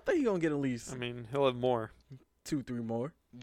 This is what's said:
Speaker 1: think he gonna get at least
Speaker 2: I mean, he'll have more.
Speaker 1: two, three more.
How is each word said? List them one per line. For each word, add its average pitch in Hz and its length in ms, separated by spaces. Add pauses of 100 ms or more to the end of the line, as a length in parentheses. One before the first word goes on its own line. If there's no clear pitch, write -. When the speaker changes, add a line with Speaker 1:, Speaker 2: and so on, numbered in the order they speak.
Speaker 1:
think 392 140
he 277 40
gonna 202 160
get 160 120
at 147 60
least 131 360
Speaker 2:
I 127 40
mean, 120 340
he'll 139 140
have 127 100
more. 120 360 (520)
Speaker 1:
two, 147 200
three 120 180
more. 117 320 (300)